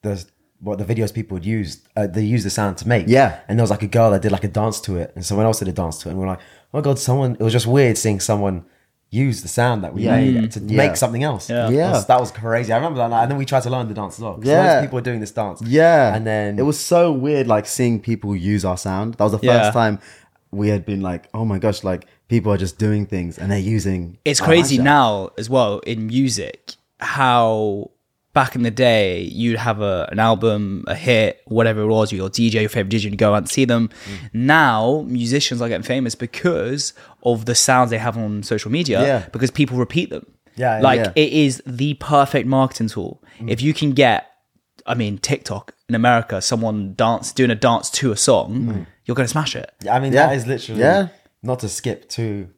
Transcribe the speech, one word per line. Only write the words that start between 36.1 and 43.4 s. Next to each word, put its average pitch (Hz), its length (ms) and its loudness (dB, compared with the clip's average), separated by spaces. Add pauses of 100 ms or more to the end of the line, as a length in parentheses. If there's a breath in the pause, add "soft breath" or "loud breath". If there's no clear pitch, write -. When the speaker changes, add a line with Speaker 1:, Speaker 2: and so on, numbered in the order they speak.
Speaker 3:
because 143 800 -4 (300 loud breath)
of 117 200 0
the 120 100 -2
sounds 127 360 4
they 113 80 -2
have 113 200 -4
on 104 240 -4
social 107 300 -4
media, 135 300 0
Speaker 2:
Yeah. 131 200 2 (100)
Speaker 3:
because 117 200 0
people 127 260 0
repeat 165 320 -2
them. - 160 -12 (300)
Speaker 1:
Yeah, 120 220 0
yeah. 117 40 2
Speaker 3:
Like, 131 180 4
Speaker 2:
Yeah. 98 140 0
Speaker 3:
it 151 180 4
is 139 340 2
the 131 280 -4
perfect 139 540 2
marketing 131 400 0
tool. - 340 -10 (180 soft breath)